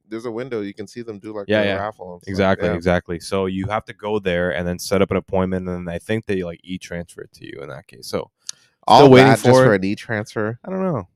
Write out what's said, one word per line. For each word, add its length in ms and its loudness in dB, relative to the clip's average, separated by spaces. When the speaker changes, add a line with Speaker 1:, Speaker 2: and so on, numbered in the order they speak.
Speaker 1:
there's 180 -10
a 60 -6
window 300 -8
you 140 -8
can 120 -14
see 140 -16
them 180 -14
do, 140 -14
like, 140 -10
Speaker 2:
Yeah, 140 2
Speaker 1:
the 60 0
Speaker 2:
yeah. 100 -2
Speaker 1:
raffle 360 -10
and 80 -20
stuff. 80 -18
Speaker 2:
Exactly, 380 0
Speaker 1:
Yeah. 80 0
Speaker 2:
exactly. 440 -2
So 280 -4
you 200 -4
have 180 -6
to 80 -18
go 260 -4
there 320 -2
and 160 -4
then 100 -4
set 240 -2
up 80 0
an 80 0
appointment, 500 -4
and 200 -8
then 60 -8
I 40 -8
think 300 -6
they, 160 -2
like, 200 -12
e-transfer 580 -12
it 120 -20
to 120 -20
you 180 -16
in 60 -16
that 180 -16
case. 200 -20
So 220 -8
Speaker 1:
All 100 8
Speaker 2:
still 120 10
waiting 180 10
Speaker 1:
that 100 8
just 80 -12
Speaker 2:
for 180 8
Speaker 1:
for 80 6
Speaker 2:
it. 40 2
Speaker 1:
an 60 -2
e-transfer? 800 -6
Speaker 2:
I 60 -14
don't 140 -6
know. 320 -4